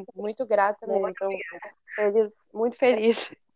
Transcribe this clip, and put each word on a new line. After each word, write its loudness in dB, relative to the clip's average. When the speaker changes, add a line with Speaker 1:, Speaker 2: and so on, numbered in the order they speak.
Speaker 1:
Muito -6
grata 2
Speaker 2:
Muito 0
Speaker 1:
mesmo. -2
Então, -6
Speaker 2:
obrigada. -10
Speaker 1:
feliz, 2
muito -2
feliz 2